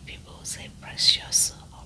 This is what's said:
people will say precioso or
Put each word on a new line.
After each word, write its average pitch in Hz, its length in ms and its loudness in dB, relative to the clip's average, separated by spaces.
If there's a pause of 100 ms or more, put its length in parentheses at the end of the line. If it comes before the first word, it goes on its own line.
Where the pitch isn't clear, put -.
people - 320 -16
will - 80 -18
say - 240 -10 (120)
precioso - 720 2 (200)
or - 120 -18